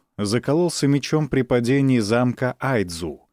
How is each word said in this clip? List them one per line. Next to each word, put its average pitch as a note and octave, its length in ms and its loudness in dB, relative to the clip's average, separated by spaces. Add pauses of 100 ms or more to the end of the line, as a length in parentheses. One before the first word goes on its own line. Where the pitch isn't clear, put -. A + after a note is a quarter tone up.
(180)
закололся C#3 720 -2
мечом C#3+ 400 0
при C3+ 160 0
падении B2+ 560 2
замка A#2+ 600 0
Айдзу. F2 640 -4 (120)